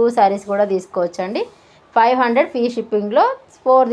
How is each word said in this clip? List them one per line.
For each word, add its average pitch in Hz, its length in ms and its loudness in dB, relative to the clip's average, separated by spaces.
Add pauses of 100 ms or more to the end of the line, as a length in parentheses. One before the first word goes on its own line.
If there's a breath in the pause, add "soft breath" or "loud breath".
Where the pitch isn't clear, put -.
(140)
శారీస్ 202 360 2
కూడా 202 200 0
తీసుకోవచ్చు 180 540 -4
అండి. 233 180 -6 (540 soft breath)
ఫైవ్ 240 260 4
హండ్రెడ్ 240 300 0
ఫ్రీ 240 100 -4 (120)
షిప్పింగ్లో, 214 500 -2 (400)
ఫోర్ 262 280 4